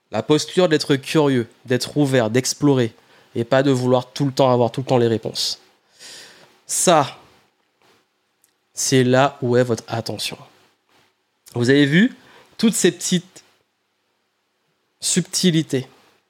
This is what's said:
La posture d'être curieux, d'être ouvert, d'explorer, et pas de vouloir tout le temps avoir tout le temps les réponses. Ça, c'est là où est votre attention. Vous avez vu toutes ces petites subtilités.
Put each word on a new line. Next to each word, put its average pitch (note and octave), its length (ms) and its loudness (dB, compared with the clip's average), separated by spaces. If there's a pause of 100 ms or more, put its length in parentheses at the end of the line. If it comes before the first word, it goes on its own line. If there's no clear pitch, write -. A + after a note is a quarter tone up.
(100)
La G#2+ 120 -4
posture D#3 460 0
d'être D3+ 280 0
curieux, C3+ 520 0 (160)
d'être B2 320 -4
ouvert, C3 340 2
d'explorer, B2+ 640 0 (420)
et A#2 100 -4
pas C3+ 180 2
de C#3+ 80 0
vouloir B2 420 0
tout C#3+ 120 -4
le C3+ 80 -2
temps C3 180 2
avoir A#2+ 220 2
tout - 80 -8
le B2+ 60 -8
temps B2+ 120 2
les A#2 100 2
réponses. - 520 -6 (1040)
Ça, - 520 0 (1500)
c'est - 320 0
là B2+ 380 2
où A#2+ 140 0
est B2+ 60 4
votre A#2+ 260 -4
attention. - 500 -8 (1160)
Vous A#2+ 160 0
avez C#3+ 160 4
vu F3+ 300 2 (420)
toutes A3+ 160 0
ces F3+ 160 0
petites - 540 -6 (1600)
subtilités. - 840 -2 (440)